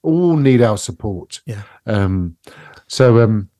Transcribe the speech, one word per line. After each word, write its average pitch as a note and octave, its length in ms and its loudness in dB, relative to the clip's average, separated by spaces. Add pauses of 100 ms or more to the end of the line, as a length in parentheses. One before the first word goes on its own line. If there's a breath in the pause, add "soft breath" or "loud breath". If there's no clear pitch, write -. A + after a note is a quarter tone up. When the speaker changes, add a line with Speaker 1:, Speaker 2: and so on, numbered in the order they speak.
Speaker 1:
All E3 320 0
need C3 260 4
our G#2+ 160 0
support. - 640 -12
Speaker 2:
Yeah. G#2 180 -14 (240 loud breath)
Speaker 1:
Um, F#2+ 500 -2 (500 loud breath)
so, A#2+ 340 4
um, G#2+ 400 0